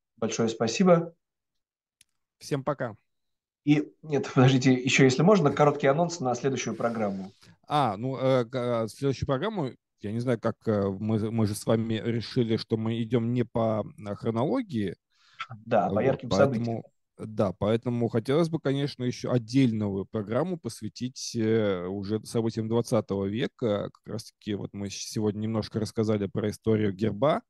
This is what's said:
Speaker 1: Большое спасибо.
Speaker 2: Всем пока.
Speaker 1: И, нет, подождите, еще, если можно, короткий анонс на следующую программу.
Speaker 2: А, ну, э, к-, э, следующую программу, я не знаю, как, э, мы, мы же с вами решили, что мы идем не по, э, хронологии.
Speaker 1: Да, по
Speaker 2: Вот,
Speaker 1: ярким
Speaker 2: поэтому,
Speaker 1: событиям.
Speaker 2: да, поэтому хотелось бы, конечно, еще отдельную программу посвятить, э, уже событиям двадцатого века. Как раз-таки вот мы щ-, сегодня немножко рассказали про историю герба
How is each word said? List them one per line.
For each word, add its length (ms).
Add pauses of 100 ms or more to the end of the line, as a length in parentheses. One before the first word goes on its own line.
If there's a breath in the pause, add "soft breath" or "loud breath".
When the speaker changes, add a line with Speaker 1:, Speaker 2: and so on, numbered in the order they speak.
(160)
Speaker 1:
Большое 320
спасибо. 680 (1300)
Speaker 2:
Всем 240
пока. 320 (680)
Speaker 1:
И, 260 (100)
нет, 300
подождите, 420
еще, 300
если 200
можно, 260
короткий 380
анонс 320
на 160
следующую 400
программу. 560 (360 soft breath)
Speaker 2:
А, 280
ну, 200
э, 280
к-, 400
э, 40
следующую 380
программу, 460 (280)
я 120
не 80
знаю, 200
как, 160 (120)
э, 200
мы, 420
мы 160
же 80
с 120
вами 280
решили, 640
что 200
мы 260
идем 300
не 120
по, 400 (140)
э, 160
хронологии. 800 (720 loud breath)
Speaker 1:
Да, 240
по 100
Speaker 2:
Вот, 40
Speaker 1:
ярким 240
Speaker 2:
поэтому, 360
Speaker 1:
событиям. 180 (360)
Speaker 2:
да, 340
поэтому 560
хотелось 420
бы, 100
конечно, 440
еще 280
отдельную 760
программу 520
посвятить, 760
э, 500
уже 380
событиям 440
двадцатого 580
века. 640
Как 220
раз-таки 400
вот 200
мы 160
щ-, 180
сегодня 320
немножко 400
рассказали 460
про 240
историю 420
герба 580